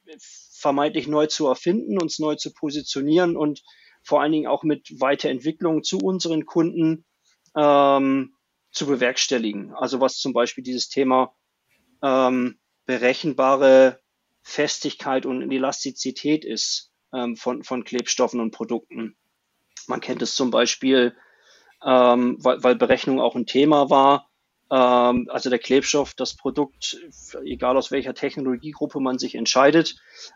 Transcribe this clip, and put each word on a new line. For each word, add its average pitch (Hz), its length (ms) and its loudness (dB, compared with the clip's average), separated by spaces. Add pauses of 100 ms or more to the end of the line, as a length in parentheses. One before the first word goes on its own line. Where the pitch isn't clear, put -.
(540)
vermeintlich 147 560 -2
neu 151 180 2
zu 151 200 -2
erfinden, 190 540 -2
uns 160 180 -6
neu 151 160 -2
zu - 180 -10
positionieren 151 840 -2
und 147 260 -4 (420)
vor 147 180 2
allen 151 100 0
Dingen 151 160 -2
auch 127 160 -2
mit 139 380 -4
Weiterentwicklung 151 800 -2
zu - 140 -4
unseren 175 480 -2
Kunden, 165 580 0 (540)
ähm, 139 760 4 (380)
zu - 160 -6
bewerkstelligen. 117 840 -2
Also 127 260 0
was 131 180 2
zum 135 140 -6
Beispiel 120 320 0
dieses 123 240 -6
Thema, 131 480 2 (640)
ähm, 127 560 0 (280)
berechenbare 131 1120 4 (440)
Festigkeit - 840 -4
und 131 260 -6
Elastizität 135 960 -4
ist, - 480 -8 (180)
ähm, 120 240 -6
von, - 280 -6
von 123 200 -8
Klebstoffen 123 560 -4
und 113 120 -4
Produkten. 113 680 -10 (680)
Man 120 120 -6
kennt - 220 -8
es 113 160 -6
zum 127 140 0
Beispiel, 120 640 2 (720)
ähm, 123 540 4
weil, - 240 0
weil 123 140 4
Berechnung 131 420 0
auch 120 160 0
ein 120 100 -4
Thema 143 440 2
war, 139 400 4 (420)
ähm, 123 580 2
also 127 200 -6
der 123 100 0
Klebstoff, 135 540 0
das - 240 -8
Produkt, - 600 -6 (460)
egal 127 320 -2
aus - 160 0
welcher 131 220 -4
Technologiegruppe 139 880 -6
man 127 180 -2
sich - 160 -8
entscheidet, 139 600 4 (380)